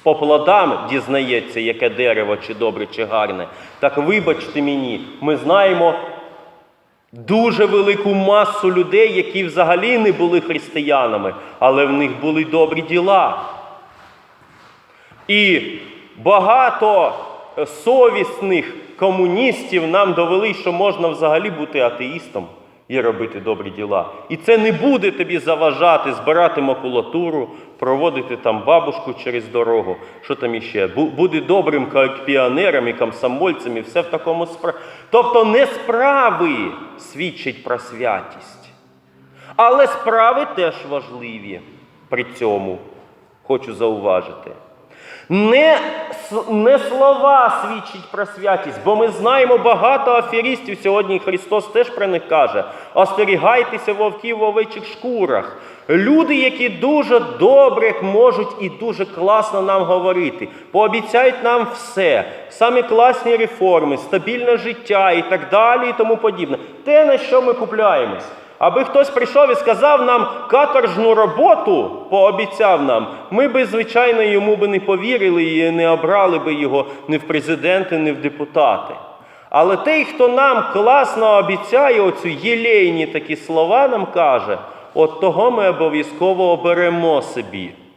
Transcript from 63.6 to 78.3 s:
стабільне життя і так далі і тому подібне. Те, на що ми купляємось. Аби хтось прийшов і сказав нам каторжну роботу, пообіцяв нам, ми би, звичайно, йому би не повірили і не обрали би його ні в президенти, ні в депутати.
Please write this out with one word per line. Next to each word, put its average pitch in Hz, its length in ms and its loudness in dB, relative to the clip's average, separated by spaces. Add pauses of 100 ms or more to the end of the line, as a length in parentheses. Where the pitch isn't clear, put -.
стабільне 233 600 -2
життя 196 540 0
і 170 180 -2
так 180 120 -2 (100)
далі 240 380 2
і 240 80 -4
тому 220 200 2
подібне. 175 400 -2 (280)
Те, 302 200 4
на 277 120 4
що 254 240 2
ми 254 120 0
купляємось. 190 720 -2 (360)
Аби 180 220 2
хтось 277 260 2
прийшов 254 420 2
і 233 40 2
сказав 254 500 2
нам 240 220 2 (200)
каторжну 226 680 2
роботу, 220 920 2
пообіцяв 196 720 2
нам, 113 240 0 (240)
ми 240 160 2
би, 254 180 0
звичайно, 226 580 0
йому 208 320 2
би 202 120 0
не 196 120 -2
повірили 196 640 0
і 165 280 0
не 165 180 0
обрали 170 500 2
би 151 140 -4
його 139 320 -2 (220)
ні 151 100 -2
в 151 100 -8
президенти, 160 720 -2
ні 156 140 -2
в 139 100 -8
депутати. 143 720 -2 (560)